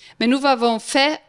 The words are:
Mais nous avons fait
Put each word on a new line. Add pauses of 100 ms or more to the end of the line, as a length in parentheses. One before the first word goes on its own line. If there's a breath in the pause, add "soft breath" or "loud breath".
(200 loud breath)
Mais
nous
avons
fait